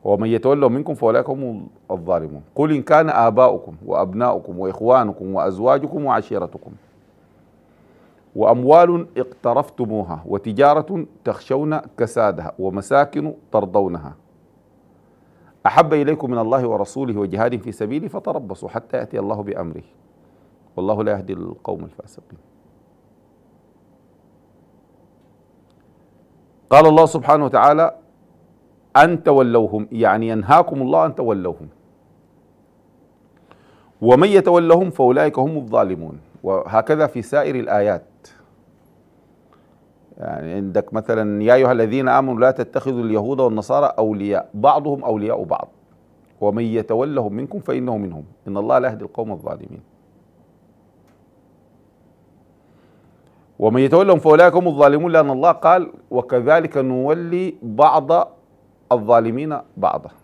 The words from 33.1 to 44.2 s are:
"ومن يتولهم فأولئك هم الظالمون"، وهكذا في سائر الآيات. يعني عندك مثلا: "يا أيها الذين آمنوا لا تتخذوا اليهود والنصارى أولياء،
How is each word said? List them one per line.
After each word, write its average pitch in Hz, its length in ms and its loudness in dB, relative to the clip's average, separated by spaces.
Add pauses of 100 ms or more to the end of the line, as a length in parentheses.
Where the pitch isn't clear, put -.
"ومن 127 260 6
يتولهم 175 600 4
فأولئك 127 480 2
هم 151 180 -2
الظالمون"، 95 640 -4 (220)
وهكذا 110 640 0
في 120 160 -8
سائر 143 320 -2
الآيات. 104 480 -2 (2250)
يعني 78 340 -12
عندك 98 420 -6
مثلا: 107 480 -2
"يا 117 120 6
أيها 127 180 4
الذين 123 360 0
آمنوا 127 320 0
لا 127 100 6
تتخذوا 127 520 -6
اليهود 113 380 -2
والنصارى 127 460 0
أولياء، 101 680 -2